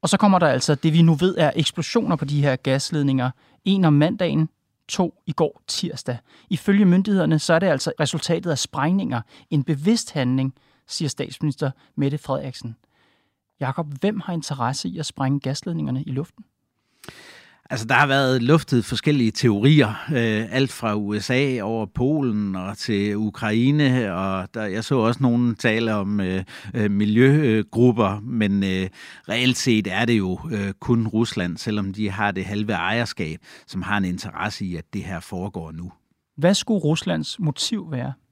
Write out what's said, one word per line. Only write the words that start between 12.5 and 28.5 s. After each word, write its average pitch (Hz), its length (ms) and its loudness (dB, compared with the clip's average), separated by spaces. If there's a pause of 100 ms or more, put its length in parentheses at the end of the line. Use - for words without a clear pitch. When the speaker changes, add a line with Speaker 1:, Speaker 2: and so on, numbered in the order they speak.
Speaker 1:
Jakob, 139 260 -4 (140)
hvem 208 200 -2
har 180 120 -8
interesse 139 560 -4
i 85 100 -8
at 156 80 -6
sprænge 139 340 -2
gasledningerne 143 600 -6
i - 80 -10
luften? 139 340 -8 (1300)
Speaker 2:
Altså, 113 160 -6
der 127 80 2
har 139 120 6
været 135 360 2
luftet 135 420 4
forskellige 127 460 2
teorier. 120 580 4 (200)
Øh, 113 420 0
alt 131 220 0
fra 107 240 -4
U 104 240 -4
S 101 100 -6
A 127 320 0
over 110 240 -4
Polen 117 720 -2
og 95 220 -8
til 101 380 -2
Ukraine, 117 1000 0
og 95 400 -4
der, 110 100 -6
jeg 104 200 -6
så 139 120 0
også 120 260 2
nogen 120 320 2
tale 113 400 0
om, 101 260 -2
øh, 92 240 -2 (300)
øh, 107 160 0
miljøgrupper, 110 1300 4
men, 104 440 0